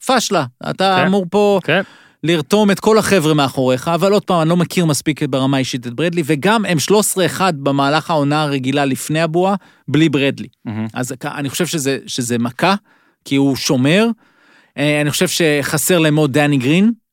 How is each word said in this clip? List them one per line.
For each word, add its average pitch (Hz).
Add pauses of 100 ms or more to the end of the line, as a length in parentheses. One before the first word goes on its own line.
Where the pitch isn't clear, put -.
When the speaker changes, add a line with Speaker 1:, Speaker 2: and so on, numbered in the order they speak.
Speaker 1:
פשלה. 233 (260)
אתה 190
Speaker 2:
כן. 180
Speaker 1:
אמור 190
פה 202
Speaker 2:
כן. 185 (440)
Speaker 1:
לרתום 175
את 190
כל 220
החבר'ה 156
מאחוריך, 127
אבל 170
עוד 208
פעם, 180
אני 156
לא 175
מכיר 175
מספיק 156
ברמה 135
האישית 123
את 120
ברדלי, 170
וגם 185
הם 175
שלוש 202
עשרה 185
אחד 175
במהלך 139
העונה 147
הרגילה 139
לפני 143
הבועה, 175 (340)
בלי 156
ברדלי. 131 (160)
Speaker 2:
מהמם. 110
Speaker 1:
אז 127
כ-, 156
אני 143
חושב 165
שזה, 135
שזה 120
מכה, 170 (500)
כי 143
הוא 139
שומר. 151 (720)
אה, 147
אני 147
חושב 170
שחסר 156
להם 156
מאוד 151
דני 147
גרין, 165 (200)